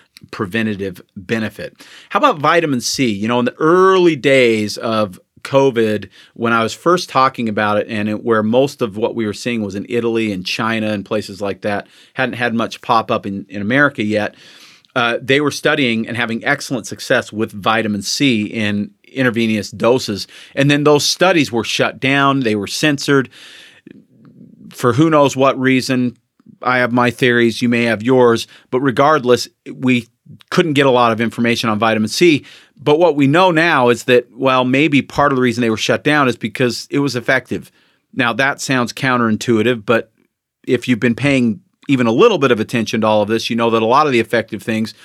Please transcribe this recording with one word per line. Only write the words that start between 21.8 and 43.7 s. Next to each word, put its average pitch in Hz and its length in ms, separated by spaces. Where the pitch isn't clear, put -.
down. 139 400
They 110 160
were 101 100
censored 139 640
for 120 220
who 160 180
knows 143 260
what 131 220
reason. 127 580
I 127 160
have 123 120
my 120 200
theories, 120 500
you 120 80
may 120 140
have 113 180
yours, 120 460
but 127 80
regardless, 135 680
we 127 360
couldn't 170 240
get 139 140
a 131 40
lot 120 200
of 110 100
information 117 480
on 107 80
vitamin 110 320
C. 165 360
But 147 220
what 165 160
we 139 120
know 180 240
now 156 380
is 117 160
that, 123 300
well, 131 300
maybe 139 360
part 143 300
of 135 40
the 127 60
reason 120 200
they 117 80
were 110 80
shut - 260
down 147 240
is 117 80
because 120 540
it 143 100
was 139 160
effective. 120 560
Now, 120 200
that 135 260
sounds 127 320
counterintuitive, 117 920
but 117 260
if 127 220
you've 123 120
been 117 160
paying 123 460
even 127 180
a 113 40
little 185 280
bit 120 120
of 110 80
attention 110 420
to 110 60
all 107 140
of 104 80
this, 113 200
you 117 60
know 117 140